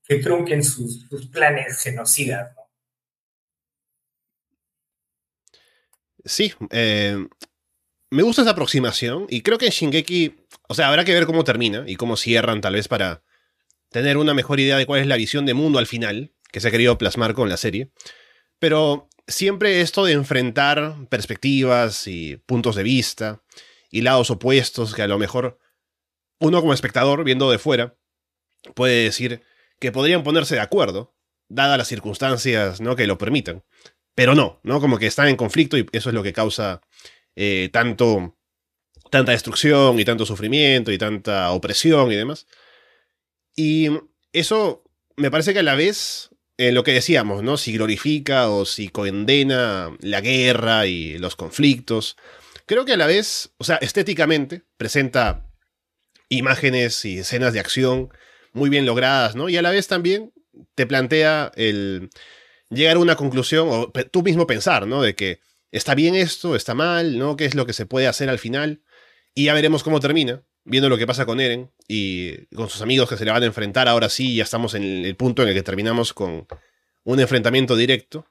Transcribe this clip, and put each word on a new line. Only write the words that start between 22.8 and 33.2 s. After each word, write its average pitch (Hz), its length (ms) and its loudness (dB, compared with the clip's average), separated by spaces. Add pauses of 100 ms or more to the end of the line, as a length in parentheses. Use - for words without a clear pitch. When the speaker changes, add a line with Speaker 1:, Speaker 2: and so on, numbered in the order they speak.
Speaker 2:
vista 110 580 -2 (480)
y 107 120 -4
lados 123 300 2
opuestos 120 640 0
que 107 80 -4
a 101 40 -2
lo 98 100 -2
mejor 123 420 -4 (800)
uno 165 200 4
como 156 140 2
espectador 139 500 0
viendo 131 280 2
de 110 80 2
fuera 120 360 -2 (800)
puede 123 280 2
decir 117 380 -4 (380)
que 127 120 -4
podrían 147 320 0
ponerse 151 320 0
de 110 60 0
acuerdo, 107 540 -2 (320)
dadas 139 300 2
las 117 100 -2
circunstancias, 117 920 -2
¿no? 120 140 -2
que 117 120 0
lo 95 100 -2
permitan. 104 460 -4 (520)